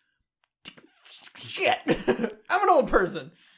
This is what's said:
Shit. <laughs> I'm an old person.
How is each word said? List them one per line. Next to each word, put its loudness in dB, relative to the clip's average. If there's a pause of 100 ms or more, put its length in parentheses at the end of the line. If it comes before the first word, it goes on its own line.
(1400)
Shit. 0
<laughs> -12 (640)
I'm 0
an 4
old 6
person. 0 (260)